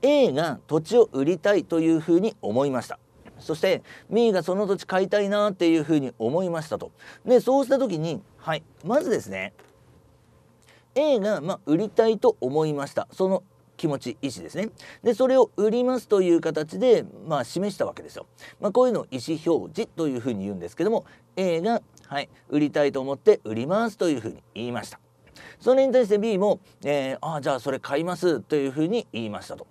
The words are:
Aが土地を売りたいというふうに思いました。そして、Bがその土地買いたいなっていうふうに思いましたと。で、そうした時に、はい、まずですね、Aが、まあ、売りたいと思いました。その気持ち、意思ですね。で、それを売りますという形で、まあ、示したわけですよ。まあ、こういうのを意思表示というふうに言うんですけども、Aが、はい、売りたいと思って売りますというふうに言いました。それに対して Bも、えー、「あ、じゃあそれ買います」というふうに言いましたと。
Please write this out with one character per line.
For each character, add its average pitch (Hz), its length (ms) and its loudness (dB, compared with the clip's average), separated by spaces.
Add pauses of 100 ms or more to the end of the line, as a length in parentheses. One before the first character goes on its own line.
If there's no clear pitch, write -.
A 269 320 4
が 147 260 -2 (100)
土 156 120 0
地 180 160 0
を 240 160 6
売 135 140 0
り 170 120 0
た 202 160 2
い 185 100 2
と 165 160 -2
い 160 100 2
う 165 100 2
ふ 165 140 2
う 170 60 6
に 214 200 -2
思 113 240 0
い 143 60 -2
ま 127 100 -4
し - 80 -12
た。 - 100 -14 (400)
そ - 160 -6
し 151 80 -6
て、 180 200 0 (280)
B 226 220 4
が 180 100 0
そ 180 120 -2
の 202 120 0
土 190 100 0
地 - 100 -12
買 190 180 0
い 185 40 -6
た 208 140 2
い 196 80 -2
な 208 200 2
っ 196 40 -6
て 170 160 2
い 165 80 6
う 156 40 0
ふ 156 100 0
う 156 60 4
に 131 200 -4
思 139 260 0
い 180 60 -2
ま 165 100 -4
し 156 80 -12
た 107 80 -4
と。 - 160 -10 (320)
で、 240 160 6
そ 254 200 2
う 277 40 0
し 226 60 -4
た 277 80 4
時 214 200 -2
に、 156 220 -4 (160)
は - 180 -6
い、 147 80 -8 (220)
ま 233 160 0
ず 359 80 -6
で 202 100 0
す 107 100 -10
ね、 95 260 -10 (1400)
A 285 260 2
が、 196 200 -2
ま 170 140 -6
あ、 - 100 -14
売 151 140 2
り 214 100 -2
た 226 180 2
い 220 120 0
と - 240 2
思 147 240 0
い 151 80 -2
ま 139 120 -6
し - 60 -14
た。 - 200 -6
そ 190 180 0
の 190 120 -2 (360)
気 156 100 -2
持 135 100 -2
ち、 - 220 -10
意 139 80 -6
思 90 140 -12
で 80 80 -14
す - 80 -10
ね。 208 100 -6 (340)
で、 233 120 2
そ 247 120 0
れ 262 120 4
を 254 180 4
売 208 140 2
り 240 140 0
ま 254 140 0
す - 100 -12
と 202 120 4
い 180 140 2
う 165 80 2
形 156 360 -6
で、 202 280 4 (200)
ま 151 120 -2
あ、 123 60 -2
示 196 300 -6
し - 40 -20
た 117 80 -2
わ - 80 -10
け - 80 -18
で - 80 -18
す - 60 -18
よ。 - 100 -16 (340)
ま 104 80 -2
あ、 98 40 -4
こ 247 100 4
う 254 60 4
い - 20 2
う - 20 -2
の 175 80 -2
を 110 100 -10
意 131 60 -10
思 147 300 -6
表 151 280 -2
示 226 220 -6
と 165 100 -2
い 135 100 -2
う 120 40 -6
ふ 113 60 -8
う 131 80 -2
に 98 100 -6
言 101 80 -6
う - 20 -6
ん 92 40 -10
で 85 100 -12
す - 80 -18
け 165 80 -2
ど 208 60 0
も、 220 160 -2 (300)
A 175 260 -2
が、 220 180 0 (280)
は 143 120 -6
い、 - 80 -8 (220)
売 147 100 2
り 147 100 2
た 147 140 2
い 139 80 0
と 135 80 -4
思 135 140 -4
っ 131 40 -14
て 208 260 4
売 107 100 -6
り 117 120 -4
ま 214 220 -2
す 208 80 -12
と 180 140 0
い 139 80 0
う - 20 -6
ふ 104 60 -10
う 95 60 -8
に - 100 -20 (120)
言 113 120 -8
い 120 60 -8
ま 113 100 -8
し - 80 -16
た。 - 100 -20 (580)
そ 247 160 4
れ 269 120 6
に 262 80 0
対 254 100 6
し 190 60 -2
て 208 80 4
B 214 180 0
も、 190 240 2 (240)
え 139 300 -2
ー、 - 120 -14
「あ、 156 140 -6
じ 139 80 -4
ゃ 143 60 0
あ 131 60 -4
そ 143 100 -6
れ 131 80 -4
買 143 240 -4
い - 20 -2
ま 175 120 -4
す」 160 280 0
と - 120 -2
い 139 100 0
う 135 40 -4
ふ 139 120 -2
う 160 40 0
に 214 260 -2
言 113 120 -6
い 107 60 -8
ま 101 100 -10
し - 80 -18
た - 80 -12
と。 - 140 -18